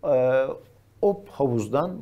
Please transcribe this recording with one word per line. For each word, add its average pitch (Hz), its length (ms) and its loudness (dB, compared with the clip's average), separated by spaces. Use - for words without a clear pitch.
e, 131 420 2
o 202 280 0
havuzdan 127 720 -2